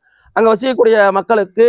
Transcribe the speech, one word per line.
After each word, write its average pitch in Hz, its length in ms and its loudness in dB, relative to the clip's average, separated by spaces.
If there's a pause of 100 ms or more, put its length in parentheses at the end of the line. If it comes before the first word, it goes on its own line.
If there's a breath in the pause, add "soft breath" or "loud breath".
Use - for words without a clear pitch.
(360)
அங்க 226 120 0
வசிக்கக்கூடிய 220 640 0
மக்களுக்கு 196 580 -2